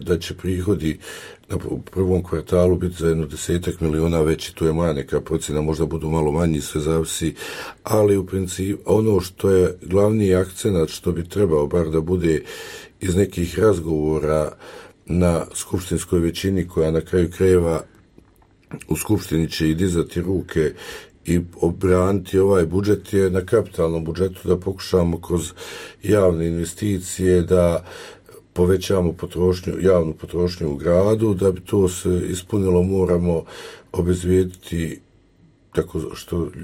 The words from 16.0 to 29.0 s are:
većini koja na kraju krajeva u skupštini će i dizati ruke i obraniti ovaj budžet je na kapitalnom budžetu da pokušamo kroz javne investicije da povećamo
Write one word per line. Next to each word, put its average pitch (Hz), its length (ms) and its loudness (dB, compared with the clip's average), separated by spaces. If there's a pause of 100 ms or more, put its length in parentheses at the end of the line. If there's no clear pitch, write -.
većini 90 480 0
koja 80 240 0
na 80 100 0
kraju 87 300 0
krajeva 87 500 2 (1040)
u - 80 0
skupštini 82 540 -2
će 80 200 0
i 80 60 2
dizati 87 460 -2
ruke 85 520 -2 (520)
i 87 140 2 (220)
obraniti 92 800 2
ovaj 95 260 4
budžet 101 480 0
je 95 160 4
na 92 120 0
kapitalnom 85 600 0
budžetu 90 440 -4
da 90 100 2
pokušamo 90 640 -2
kroz 85 300 -4 (520)
javne 90 440 4
investicije 90 960 0
da 87 440 2 (680)
povećamo 90 600 2